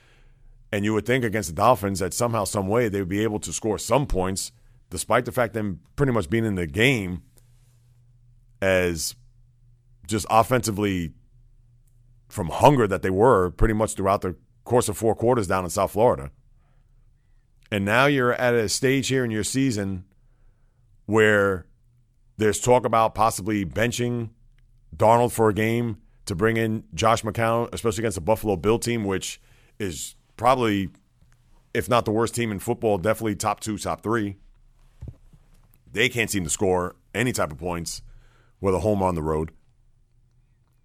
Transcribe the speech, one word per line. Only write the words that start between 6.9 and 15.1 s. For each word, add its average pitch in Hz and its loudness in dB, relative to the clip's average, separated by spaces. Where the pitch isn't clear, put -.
as 90 0
just 107 -2
offensively 104 0
from - -6
hunger 123 6
that 92 -2
they 95 0
were 95 4
pretty 110 2
much 107 0
throughout 95 0
the 90 -6
course 120 2
of 101 -6
four 110 0